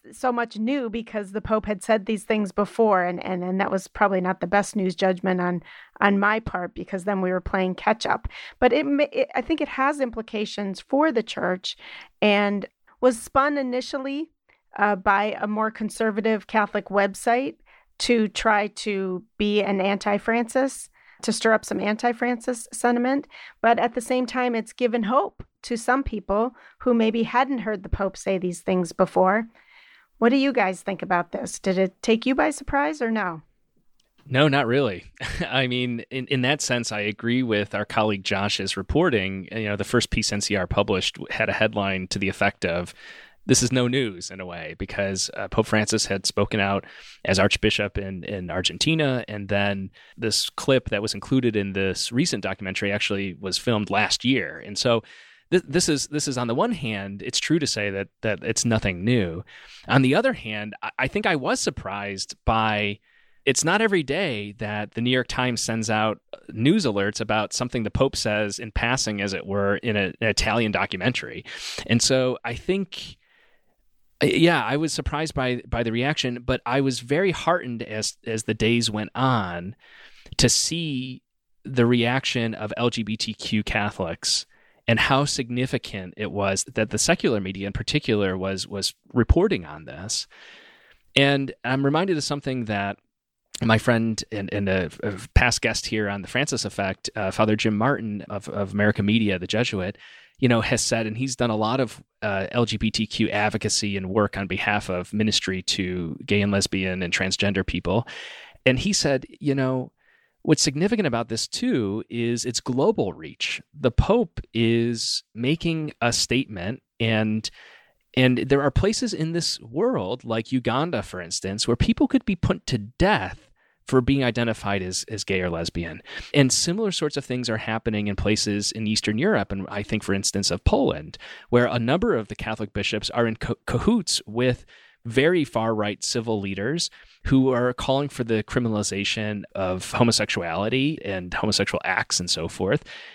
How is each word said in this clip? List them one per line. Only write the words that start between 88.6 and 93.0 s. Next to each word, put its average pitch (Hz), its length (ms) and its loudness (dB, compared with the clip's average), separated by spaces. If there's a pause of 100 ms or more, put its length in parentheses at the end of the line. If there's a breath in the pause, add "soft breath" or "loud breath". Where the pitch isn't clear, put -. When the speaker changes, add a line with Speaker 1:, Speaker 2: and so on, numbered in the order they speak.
Speaker 2:
was - 280 -6 (180)
reporting 160 520 4
on 78 200 -14
this. 85 420 -8 (880 loud breath)
And 139 380 4 (100)
I'm 131 220 0
reminded 160 320 2
of 143 80 -2
something 135 400 -4
that 101 320 -2 (680)